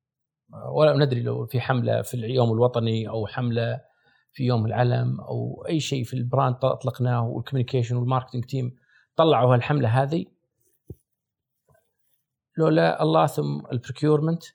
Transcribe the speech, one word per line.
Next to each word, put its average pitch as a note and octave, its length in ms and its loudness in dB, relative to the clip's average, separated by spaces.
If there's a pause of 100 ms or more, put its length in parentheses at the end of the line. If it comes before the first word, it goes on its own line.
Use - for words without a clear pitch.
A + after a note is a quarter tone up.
(760)
ولا D3 300 6
ندري B2 160 0
لو A#2+ 240 -4
في A#2+ 160 -4
حملة A#2 400 0
في - 120 -10
اليوم A#2+ 380 0
الوطني A2+ 580 0
أو A2 180 -4
حملة A#2 540 -4 (500)
في C3+ 120 -6
يوم A#2+ 220 2
العلم B2 560 0
أو A#2+ 460 -8
أي D#3+ 120 -2
شيء C3 240 -4
في - 100 -8
البراند B2+ 500 0
أطلقناه B2 680 -2
والcommunication B2 600 -2
والmarketing B2 480 -2
team B2 300 -6 (440)
طلعوا B2+ 380 6
هالحملة B2+ 500 2
هذه، D#3+ 220 -4 (2250)
لولا D#3+ 460 2
الله D#3+ 240 4
ثم D3 440 -4
البروكيورمنت D3+ 720 0 (120)